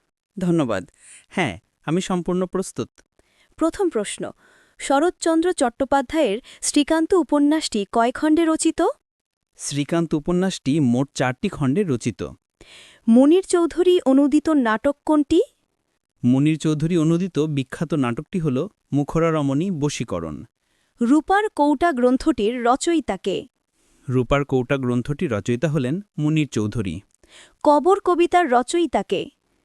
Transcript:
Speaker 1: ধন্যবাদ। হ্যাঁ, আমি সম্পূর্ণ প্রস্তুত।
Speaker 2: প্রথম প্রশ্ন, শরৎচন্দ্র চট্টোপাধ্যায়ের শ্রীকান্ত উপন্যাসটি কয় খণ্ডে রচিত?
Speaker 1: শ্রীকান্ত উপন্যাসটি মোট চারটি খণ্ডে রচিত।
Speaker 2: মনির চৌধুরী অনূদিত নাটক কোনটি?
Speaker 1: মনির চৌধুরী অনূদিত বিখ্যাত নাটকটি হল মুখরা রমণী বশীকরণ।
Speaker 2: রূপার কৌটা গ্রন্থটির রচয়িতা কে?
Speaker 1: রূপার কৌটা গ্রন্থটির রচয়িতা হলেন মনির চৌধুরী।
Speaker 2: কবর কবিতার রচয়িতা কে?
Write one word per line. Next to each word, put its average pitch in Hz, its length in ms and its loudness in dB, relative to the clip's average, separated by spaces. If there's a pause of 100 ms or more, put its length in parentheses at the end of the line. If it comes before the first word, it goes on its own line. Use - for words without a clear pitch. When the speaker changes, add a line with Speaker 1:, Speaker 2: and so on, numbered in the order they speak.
(360)
Speaker 1:
ধন্যবাদ। 160 460 0 (480)
হ্যাঁ, 139 240 -4 (300)
আমি 160 160 0
সম্পূর্ণ 180 460 -2
প্রস্তুত। - 440 -6 (680)
Speaker 2:
প্রথম 330 300 -2
প্রশ্ন, 214 340 -6 (580)
শরৎচন্দ্র 330 720 0
চট্টোপাধ্যায়ের 269 880 -2 (240)
শ্রীকান্ত 320 520 0
উপন্যাসটি 294 680 0 (120)
কয় 233 200 2
খণ্ডে 311 320 2
রচিত? 320 360 0 (800)
Speaker 1:
শ্রীকান্ত 151 560 -4
উপন্যাসটি 175 680 -2
মোট 127 340 2
চারটি 131 340 -4
খণ্ডে 143 340 -2
রচিত। 131 380 -6 (840)
Speaker 2:
মনির 285 400 6
চৌধুরী 349 480 2 (100)
অনূদিত 277 440 2 (100)
নাটক 233 460 0
কোনটি? 311 360 2 (840)
Speaker 1:
মনির 139 360 2
চৌধুরী 156 380 -2
অনূদিত 170 400 0 (120)
বিখ্যাত 147 460 -6
নাটকটি 135 440 -4
হল 156 180 -2 (360)
মুখরা 147 380 0
রমণী 147 360 0 (140)
বশীকরণ। 87 580 -6 (640)
Speaker 2:
রূপার 311 440 2 (100)
কৌটা 294 380 2
গ্রন্থটির 247 680 0
রচয়িতা 254 540 0
কে? 180 200 -4 (720)
Speaker 1:
রূপার 127 360 0
কৌটা 131 320 -2
গ্রন্থটির 131 560 -4
রচয়িতা 120 360 -2
হলেন 139 260 -2 (240)
মনির 151 300 0
চৌধুরী। 104 460 -4 (720)
Speaker 2:
কবর 302 360 4
কবিতার 349 500 2
রচয়িতা 254 520 0
কে? 185 200 -4 (420)